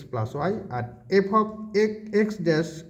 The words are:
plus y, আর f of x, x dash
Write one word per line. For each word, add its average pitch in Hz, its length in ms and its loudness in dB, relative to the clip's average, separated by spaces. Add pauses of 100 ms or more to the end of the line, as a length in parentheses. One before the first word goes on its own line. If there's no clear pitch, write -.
(120)
plus 110 180 -2 (200)
y, - 20 0 (240)
আর 120 80 -4 (420)
f - 20 -4 (140)
of 208 60 0 (400)
x, 214 40 -2 (340)
x - 20 0 (200)
dash 160 240 2 (180)